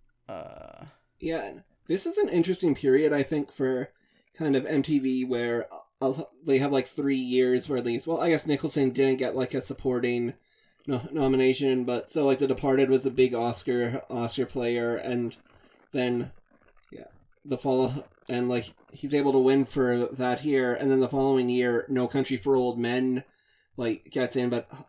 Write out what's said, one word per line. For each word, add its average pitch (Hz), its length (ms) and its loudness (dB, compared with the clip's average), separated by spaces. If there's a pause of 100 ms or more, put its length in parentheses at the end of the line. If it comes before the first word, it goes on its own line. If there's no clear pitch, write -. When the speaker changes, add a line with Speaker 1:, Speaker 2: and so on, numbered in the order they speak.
(260)
Speaker 1:
Uh, - 600 -16 (340)
Speaker 2:
Yeah, 165 220 -4
and - 200 -14 (260)
this 190 180 0
is 381 100 -4
an 403 140 2
interesting 170 440 2
period, 147 380 4
I 143 100 2
think, 147 300 -4
for 131 380 -2 (440)
kind 143 220 0
of 127 80 0
M 147 180 0
T 151 160 0
V, 127 280 0
where, 120 420 -2 (320)
uh, 131 240 -2 (220)
they 135 120 4
have, 139 140 2
like, 131 160 0
three 139 300 0
years 127 500 2
where 127 140 -2
these, 117 240 -4
well, 160 140 -2
I 170 100 2
guess 151 160 0
Nicholson 143 440 0
didn't 131 280 2
get, 123 180 -2
like, 127 160 -2
a 131 80 -2
supporting 123 720 -2 (540)
no-, 127 260 -4
nomination, 131 720 2
but 120 240 -4
so, 151 160 0
like, 135 140 4
The 139 100 2
Departed 135 400 2
was 131 160 4
a 135 60 0
big 123 240 2
Oscar, 120 720 -2
Oscar 120 380 -4
player, 120 500 -2
and 120 400 -4 (560)
then, 127 400 -2 (580)
yeah, - 180 -18 (360)
the 135 140 -4
fall, 131 480 0 (200)
and, 123 220 -2
like, 120 240 -4 (180)
he's 139 240 -6
able 139 180 2
to 135 60 6
win 131 280 6
for 123 400 2
that 127 380 -4
year, 131 300 2
and 135 160 0
then 131 100 4
the 127 80 2
following 135 420 2
year, 123 400 0
No 127 180 0
Country 135 300 -2
for 135 180 2
Old 123 220 0
Men, 127 460 0 (520)
like, 113 340 -4
gets 127 260 -2
in, 123 120 0
but, 120 220 -4 (180)